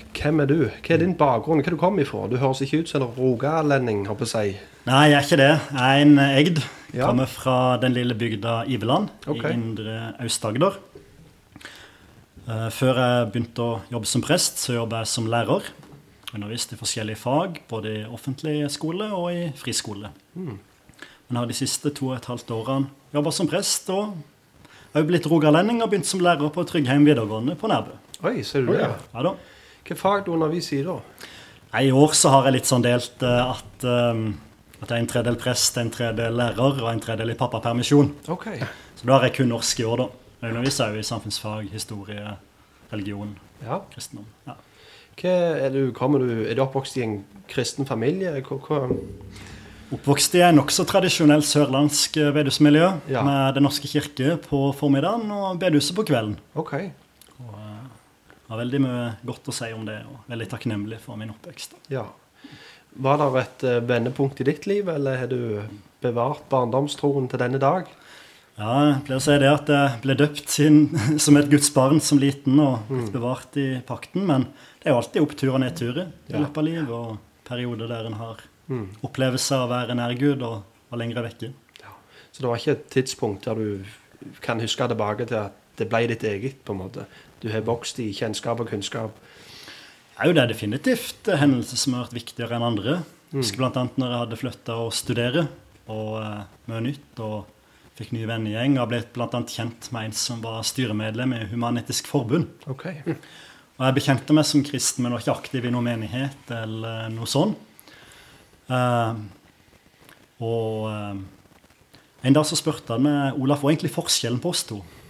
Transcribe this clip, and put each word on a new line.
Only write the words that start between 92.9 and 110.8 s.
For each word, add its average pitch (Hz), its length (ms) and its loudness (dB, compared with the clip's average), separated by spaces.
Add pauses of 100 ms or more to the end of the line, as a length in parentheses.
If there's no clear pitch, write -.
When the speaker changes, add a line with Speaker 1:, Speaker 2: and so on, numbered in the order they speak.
Speaker 1:
Mm. 139 80 -6
Speaker 2:
Husker 110 180 -4
blant 127 200 0
annet 127 200 -4
når 127 120 0
jeg 120 180 -2
hadde 110 100 -8
flyttet - 380 -10
og 117 160 -4
studere, 123 560 0 (400)
og, 110 360 -8
eh, 104 200 -10 (240)
mye 113 140 -6
nytt, - 380 -8
og 107 260 -8 (520)
fikk - 140 -12
ny 113 140 -6
vennegjeng, 113 560 0
og 110 80 -2
ble 120 120 -2 (120)
blant 117 200 -4
annet 120 160 -4
kjent - 440 -8
med 110 120 -6
en 110 60 -8
som 117 300 -6
var 113 220 -8
styremedlem 113 720 -2
i 113 120 -6
Human-Etisk 117 600 -4
Forbund. 135 400 0 (200)
Speaker 1:
Ok. 135 180 -10 (920)
Speaker 2:
Og - 0 -
jeg 131 160 2
bekjente 139 380 2
meg 156 120 6
som 147 160 2
kristen, - 420 -2
men 120 100 -2
var 117 80 -4
ikke 127 160 -2
aktiv - 280 -8
i 123 40 -2
noen 120 160 0
menighet 120 640 -6
eller 113 580 -8
noe 113 160 -8
sånt. 175 300 2 (1120)
Eh, 123 440 2 (1300)
og, 110 480 -4